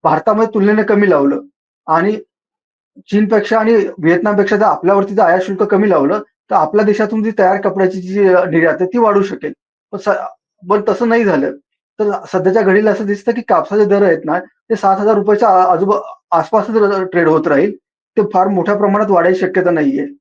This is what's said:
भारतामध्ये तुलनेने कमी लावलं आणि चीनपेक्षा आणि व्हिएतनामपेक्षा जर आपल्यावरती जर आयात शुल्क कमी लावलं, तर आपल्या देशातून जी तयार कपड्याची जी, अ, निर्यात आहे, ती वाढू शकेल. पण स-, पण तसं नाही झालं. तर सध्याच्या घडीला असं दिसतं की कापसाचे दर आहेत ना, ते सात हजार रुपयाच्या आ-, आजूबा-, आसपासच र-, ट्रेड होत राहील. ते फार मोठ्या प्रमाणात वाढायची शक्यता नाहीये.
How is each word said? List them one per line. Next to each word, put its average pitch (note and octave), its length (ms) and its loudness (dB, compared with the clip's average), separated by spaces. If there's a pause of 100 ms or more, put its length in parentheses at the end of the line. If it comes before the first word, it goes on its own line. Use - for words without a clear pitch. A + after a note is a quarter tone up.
भारतामध्ये G#3+ 520 0
तुलनेने G#3 280 2
कमी G3+ 280 2
लावलं C#3+ 300 2 (460)
आणि F3+ 300 0 (800)
चीनपेक्षा G#3 600 0
आणि A3 160 2
व्हिएतनामपेक्षा G3 800 0
जर G#3 80 2
आपल्यावरती G3 500 0
जर G#3 80 2
आयात F3+ 200 2
शुल्क G3 200 -4
कमी G3+ 280 2
लावलं, D#3+ 300 0
तर - 340 -12
आपल्या G3 300 0
देशातून G#3+ 380 0
जी A3 160 -2
तयार G3 220 2
कपड्याची F#3+ 400 -2
जी, F#3+ 280 0
अ, F3+ 160 4
निर्यात E3 360 0
आहे, F#3 60 0
ती G#3+ 120 -4
वाढू G#3 240 2
शकेल. D#3+ 300 -8 (400)
पण G3+ 60 -12
स-, - 280 -4 (440)
पण G#3 180 0
तसं A#3+ 200 -2
नाही A#3 160 2
झालं. D3 280 0 (140)
तर - 440 -6 (220)
सध्याच्या F#3 300 0
घडीला G#3 280 2
असं G#3 160 -4
दिसतं G3+ 260 -4
की A#3 80 -4
कापसाचे G#3 440 0
दर G3 180 2
आहेत E3 220 2
ना, D#3+ 160 -4
ते - 360 -8
सात F#3+ 220 0
हजार G#3 160 0
रुपयाच्या G3+ 340 2
आ-, F#3 240 4
आजूबा-, F#3+ 280 0 (300)
आसपासच F#3 400 0
र-, G3+ 340 0
ट्रेड F3 240 0
होत D#3 180 2
राहील. E3 260 0 (140)
ते - 360 -6 (120)
फार - 140 2
मोठ्या G3+ 280 0
प्रमाणात G#3 340 0
वाढायची F#3 300 2
शक्यता F#3 300 0
नाहीये. C#3 360 -2 (140)